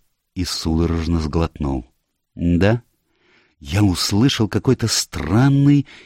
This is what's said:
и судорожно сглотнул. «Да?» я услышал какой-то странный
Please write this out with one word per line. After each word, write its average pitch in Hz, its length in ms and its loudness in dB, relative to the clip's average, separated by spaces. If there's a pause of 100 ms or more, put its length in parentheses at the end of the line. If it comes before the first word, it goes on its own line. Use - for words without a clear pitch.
(340)
и - 100 -4
судорожно 82 760 -2
сглотнул. 76 640 -4 (500)
«Да?» 87 460 2 (800)
я 82 240 -2
услышал 104 640 0
какой-то 113 400 0
странный 139 1000 2 (200)